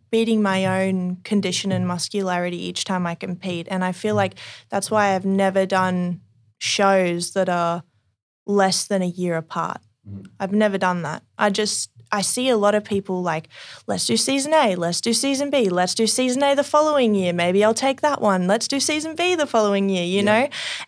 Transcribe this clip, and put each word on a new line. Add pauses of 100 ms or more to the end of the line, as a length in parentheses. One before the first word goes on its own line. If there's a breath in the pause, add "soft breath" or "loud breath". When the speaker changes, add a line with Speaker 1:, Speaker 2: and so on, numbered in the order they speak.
(100)
Speaker 1:
beating
my
own
condition
and
muscularity
each
time
I
compete.
And
I
feel
like (340 loud breath)
that's
why
I've
never
done (340)
shows
that
are (640)
less
than
a
year
apart. (260)
Speaker 2:
Mm. (120)
Speaker 1:
I've
never
done
that. (120)
I
just, (220)
I
see
a
lot
of
people
like, (400 loud breath)
"Let's
do
season
A,
let's
do
season
B,
let's
do
season
A
the
following
year.
Maybe
I'll
take
that
one.
Let's
do
season
B
the
following
year,"
you
Speaker 2:
Yeah.
Speaker 1:
know? (400 loud breath)